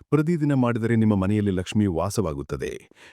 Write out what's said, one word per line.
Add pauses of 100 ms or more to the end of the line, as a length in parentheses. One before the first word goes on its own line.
(100)
ಪ್ರತಿದಿನ
ಮಾಡಿದರೆ
ನಿಮ್ಮ
ಮನೆಯಲ್ಲಿ
ಲಕ್ಷ್ಮಿ
ವಾಸವಾಗುತ್ತದೆ. (240)